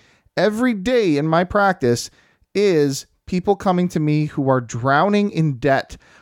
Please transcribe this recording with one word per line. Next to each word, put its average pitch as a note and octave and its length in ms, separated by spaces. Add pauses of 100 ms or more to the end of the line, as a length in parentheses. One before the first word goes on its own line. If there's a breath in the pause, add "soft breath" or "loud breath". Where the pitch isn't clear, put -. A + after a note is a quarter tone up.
(380 soft breath)
every G#3+ 380
day G3 420
in D3+ 100
my E3 180
practice F3+ 640 (420 soft breath)
is D#3 540 (180)
people F#3+ 300
coming F3+ 320
to F3 120
me D3+ 260
who C#3 240
are B2+ 100
drowning D3 720
in D#3 260
debt C3+ 380 (260 soft breath)